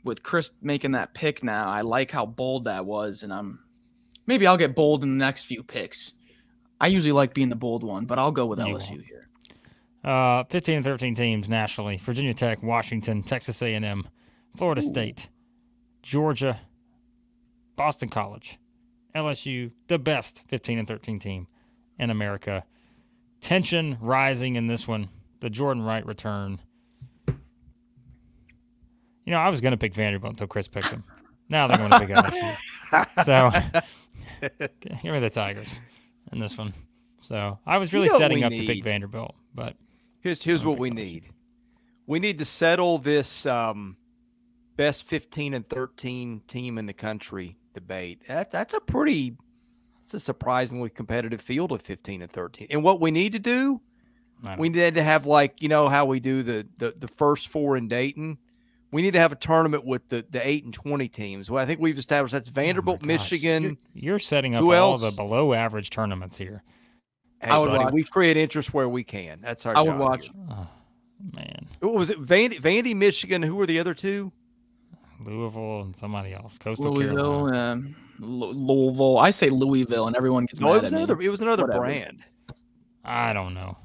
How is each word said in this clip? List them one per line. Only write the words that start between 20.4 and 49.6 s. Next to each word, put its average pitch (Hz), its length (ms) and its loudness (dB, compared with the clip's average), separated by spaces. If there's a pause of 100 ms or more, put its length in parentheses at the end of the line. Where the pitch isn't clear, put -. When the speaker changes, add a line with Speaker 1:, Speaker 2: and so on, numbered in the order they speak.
Speaker 2:
fifteen 117 320 -4
and 101 80 -6
thirteen 107 320 -8
team 95 260 -8 (540)
in 120 100 0
America. 101 540 -4 (760)
Tension 165 600 0
rising 127 560 2
in 117 100 -2
this 117 220 -4
one. 104 200 -4 (320)
The 120 100 -6
Jordan 120 340 -2
Wright 110 200 -2
return. 101 560 -6 (680)
You - 2000 -16
know, 170 60 2
I 170 100 4
was 151 120 0
gonna 127 160 2
pick 107 160 -2
Vanderbilt 104 420 -2
until 101 120 -6
Chris 98 220 -6
picked - 220 -6
them. 113 120 -12 (460)
Now 151 180 2
they're 180 120 6
gonna - 200 6
pick 202 120 2
L 98 140 6
S - 100 -2
U. 349 180 -4 (640)
Speaker 3:
<laughs> 170 60 4
Speaker 2:
So, 131 260 8 (920)
<laughs> 139 80 -6 (320)
give 160 320 -8
me 147 60 0
the 117 120 0
Tigers 104 500 -6 (500)
in - 80 -8
this 107 180 -6
one. 107 160 -8 (500)
So, 104 440 -6
I 185 120 2
was 180 140 -2
Speaker 3:
You 202 60 4
Speaker 2:
really 190 80 6
Speaker 3:
know 440 60 8
what 277 80 8
Speaker 2:
setting 131 180 6
Speaker 3:
we 120 60 2
Speaker 2:
up 117 80 2
to 113 60 -4
pick 110 100 -2
Speaker 3:
need? 104 160 -2
Speaker 2:
Vanderbilt, 104 500 -4 (180)
but 120 220 -10 (520)
Speaker 3:
Here's, 175 160 -4
here's 165 180 2
Speaker 2:
I 123 40 -6
don't 156 80 2
Speaker 3:
what 127 80 -2
we 127 80 -2
Speaker 2:
think 117 100 -6
that 107 60 -8
was 90 80 -10
Speaker 3:
need. 82 120 -14 (840)
We 156 140 -2
need 196 180 -2
to 151 60 -4
settle 170 540 4
this, 143 480 0
um, 110 500 -2 (800)
best 143 280 0
fifteen 147 500 -6
and 117 140 -8
thirteen 123 800 -10
team 123 300 -8
in 107 80 -8
the 101 60 -10
country 98 640 -10 (180)
debate. 90 540 -12
That, 160 220 -6
that's 202 240 -6
a 427 60 -2
pretty, 262 560 -2 (680)